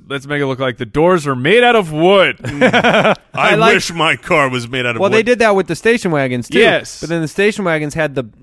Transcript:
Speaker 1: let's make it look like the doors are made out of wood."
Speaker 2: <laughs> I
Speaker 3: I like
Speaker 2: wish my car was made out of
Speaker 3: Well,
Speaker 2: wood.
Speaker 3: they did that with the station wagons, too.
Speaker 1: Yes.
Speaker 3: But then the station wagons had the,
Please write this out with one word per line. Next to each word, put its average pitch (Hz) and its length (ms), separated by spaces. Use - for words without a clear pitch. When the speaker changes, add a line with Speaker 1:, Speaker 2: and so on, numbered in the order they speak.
Speaker 1:
let's 135 180
make 143 160
it 143 60
look 131 120
like 127 180
the 123 80
doors 156 420
are 139 80
made 170 280
out 240 120
of 180 160
wood." 165 480
Speaker 2:
<laughs> - 40
I 196 680
Speaker 3:
I 165 220
like 220 200
Speaker 2:
wish 180 160
my 160 240
car 143 340
was 123 180
made 127 200
out 117 80
of 117 60
Speaker 3:
Well, 190 100
Speaker 2:
wood. 214 60
Speaker 3:
they 226 60
did 233 160
that 220 160
with 190 120
the 165 80
station 220 360
wagons, 127 380
too. 151 100
Speaker 1:
Yes. 180 420
Speaker 3:
But 151 80
then 165 120
the 156 60
station 202 380
wagons 156 280
had 151 220
the, 135 80